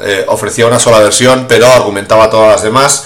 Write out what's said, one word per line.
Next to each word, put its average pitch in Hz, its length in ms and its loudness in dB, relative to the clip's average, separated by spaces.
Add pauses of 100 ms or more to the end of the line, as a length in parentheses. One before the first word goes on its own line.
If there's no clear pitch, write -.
eh, 95 260 -4
ofrecía 117 380 -2
una 120 120 0
sola 113 200 2
versión, 123 500 0
pero 120 240 2
argumentaba 104 560 0
todas 110 220 2
las 101 120 2
demás 131 440 -2